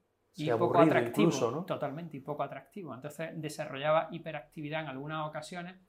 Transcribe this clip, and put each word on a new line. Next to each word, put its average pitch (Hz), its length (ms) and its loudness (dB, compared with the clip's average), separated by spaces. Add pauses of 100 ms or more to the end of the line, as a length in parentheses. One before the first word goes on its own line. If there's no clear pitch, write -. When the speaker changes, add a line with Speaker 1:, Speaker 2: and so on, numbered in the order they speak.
(360)
Speaker 1:
y 151 100 -4
Speaker 2:
Sí, 135 60 2
Speaker 1:
poco 117 280 4
Speaker 2:
aburrido 156 180 8
Speaker 1:
atractivo. 117 300 4
Speaker 2:
incluso, 117 240 4
¿no? 156 120 -4
Speaker 1:
Totalmente, 143 540 -6
y - 20 -10
poco 147 240 -6
atractivo. 139 500 -10
Entonces 147 420 -10
desarrollaba 151 760 0
hiperactividad 156 720 -6
en 156 60 -8
algunas 151 400 -6
ocasiones, 175 480 -10 (140)